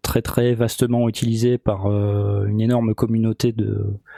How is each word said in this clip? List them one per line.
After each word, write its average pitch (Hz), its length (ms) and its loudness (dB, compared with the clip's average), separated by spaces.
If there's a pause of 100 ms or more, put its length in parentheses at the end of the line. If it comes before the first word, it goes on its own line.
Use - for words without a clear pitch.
très, - 200 0
très 123 340 0
vastement 120 540 0
utilisé 117 480 0
par, 101 300 -2
euh, 101 600 0
une 107 140 0
énorme 117 320 2
communauté 113 580 0
de, 104 340 -2 (320)